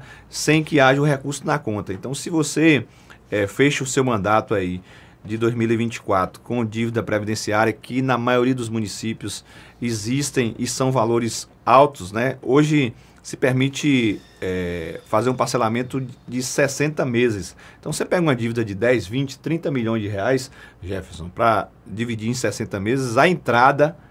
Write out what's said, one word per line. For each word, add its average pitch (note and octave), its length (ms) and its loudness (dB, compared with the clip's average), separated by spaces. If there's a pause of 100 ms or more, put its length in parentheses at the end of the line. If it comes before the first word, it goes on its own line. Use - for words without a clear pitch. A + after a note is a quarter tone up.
(300)
sem D3+ 340 0
que D3+ 160 0
haja C3+ 220 6
o - 20 2
recurso C#3+ 420 -2
na D3 140 -2
conta. G#2 320 -6
Então, A2 220 -8
se - 160 -8
você, D3+ 560 2 (440)
é, G2+ 160 0
fecha C#3 380 0
o C3 40 -8
seu C3 180 0
mandato G#2+ 480 2
aí F#2 280 -2 (420)
de G#2 140 -8
dois A#2 160 0
mil A2+ 160 0
e A#2 60 2
vinte A#2 200 -2
e - 60 -12
quatro F#2 400 -2
com A#2+ 220 -4
dívida A2+ 400 -2
previdenciária, G#2+ 720 0
que - 280 -6
na C3 160 0
maioria B2 380 2
dos A#2 140 -6
municípios A2 760 -6 (380)
existem A#2+ 760 -2
e A#2+ 80 -4
são C3 280 0
valores A#2 560 0 (160)
altos, A#2 480 6
né? B2+ 280 -2
Hoje D3 520 4 (280)
se - 140 -14
permite, C3 840 0 (180)
é, F2 640 -6
fazer A2+ 240 2
um B2 60 0
parcelamento B2 640 -2 (240)
de B2 160 -6
sessenta D3 640 -2
meses. A#2 480 0 (280)
Então, D3 100 -8
você - 140 -4
pega F3+ 160 0
uma D3+ 140 2
dívida A2+ 280 -2
de G2+ 100 -6
dez, A2+ 320 0
vinte, C3 320 -6
trinta D#3+ 320 -4
milhões A2+ 320 -2
de G2+ 60 -6
reais, A2+ 420 0 (320)
Jefferson, F2+ 460 -10
pra A2 400 2 (180)
dividir A2+ 440 -6
em A#2+ 40 0
sessenta G#2 460 -4
meses, A#2+ 380 0
a C#3+ 100 6
entrada C#3 720 4 (140)